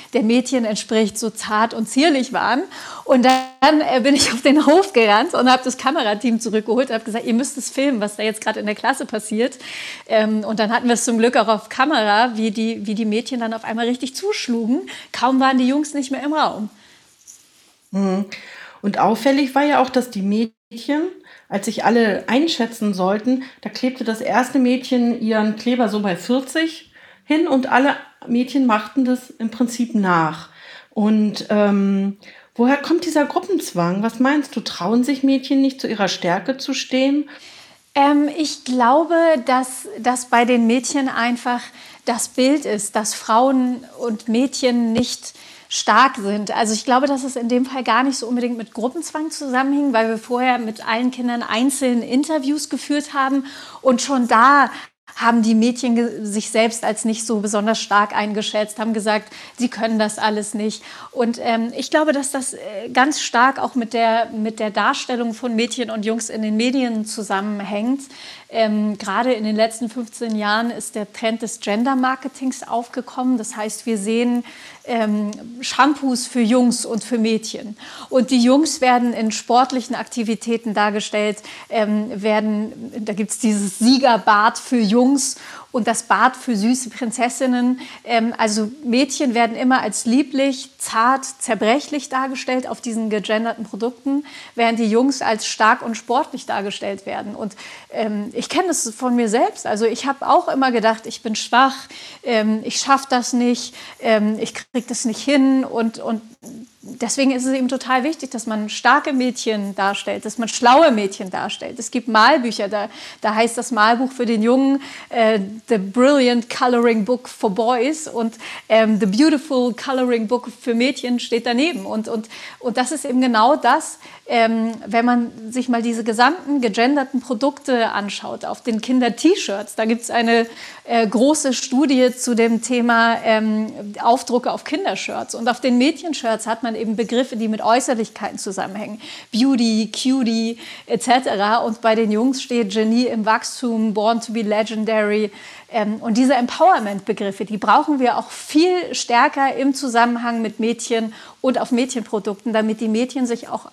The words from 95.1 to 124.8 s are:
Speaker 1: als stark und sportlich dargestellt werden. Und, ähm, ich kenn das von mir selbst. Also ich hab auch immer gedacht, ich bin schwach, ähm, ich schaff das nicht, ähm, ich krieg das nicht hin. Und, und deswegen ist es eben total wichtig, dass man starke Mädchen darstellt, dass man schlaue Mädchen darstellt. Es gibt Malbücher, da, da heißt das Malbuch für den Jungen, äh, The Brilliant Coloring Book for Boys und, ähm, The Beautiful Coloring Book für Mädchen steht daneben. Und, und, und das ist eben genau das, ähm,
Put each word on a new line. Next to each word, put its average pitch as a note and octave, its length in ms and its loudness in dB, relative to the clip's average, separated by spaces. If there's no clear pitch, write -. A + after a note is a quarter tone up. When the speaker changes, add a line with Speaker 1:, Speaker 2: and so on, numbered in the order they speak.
Speaker 1:
als A3 240 -2
stark A3+ 360 2
und A3+ 140 -6
sportlich B3+ 500 -4
dargestellt G3 600 -6
werden. - 300 -10
Und, G#3 180 -8
ähm, G#3+ 400 -4
ich A#3 160 -6
kenn F#4 180 0
das C#4+ 240 -2
von B3 240 -2
mir A#3 140 2
selbst. D4+ 360 0
Also G#3+ 200 0
ich A3+ 220 -2
hab C#4 160 -4
auch F4 260 4
immer C4 240 2
gedacht, A3 340 2
ich - 160 -12
bin A3 140 -4
schwach, C4 400 2
ähm, A3 400 2
ich - 160 -4
schaff C#4 260 2
das B3 260 0
nicht, A#3+ 400 0
ähm, G#3+ 400 2
ich - 140 -4
krieg - 340 -6
das - 160 -6
nicht A3 160 -4
hin. C4+ 440 4
Und, A3+ 340 -4
und A3+ 220 -6
deswegen B3+ 500 -2
ist B3+ 140 -2
es C4 80 0
eben C4 160 0
total B3+ 340 -2
wichtig, D4 280 -4
dass A3+ 160 -10
man G#3+ 240 -4
starke C#4+ 420 2
Mädchen A3+ 640 -2
darstellt, G3 500 -2
dass G#3+ 140 -8
man A3+ 100 -4
schlaue C#4 420 6
Mädchen G3+ 400 -2
darstellt. - 480 -8
Es A#3+ 120 -10
gibt B3 180 -4
Malbücher, A3+ 600 4
da, G#3 200 -4
da G#3+ 140 0
heißt A3+ 220 2
das - 140 -6
Malbuch A#3+ 400 4
für B3 160 -4
den A3 160 2
Jungen, C4+ 380 4
äh, A3 280 2
The A#3 80 2
Brilliant B3 720 4
Coloring A#3 560 2
Book B3 240 -2
for - 220 -2
Boys A#3+ 580 0
und, A3+ 260 -4
ähm, A3 280 4
The G#3+ 80 2
Beautiful B3+ 680 2
Coloring B3 520 -2
Book A#3+ 220 -2
für A#3 160 -2
Mädchen B3 460 0
steht A#3 240 -2
daneben. B3 400 0
Und, G#3+ 240 -6
und, A3+ 200 -6
und B3 180 -4
das B3+ 140 -2
ist D4+ 120 -6
eben B3+ 160 0
genau B3 360 4
das, C4+ 420 0
ähm, A3+ 460 2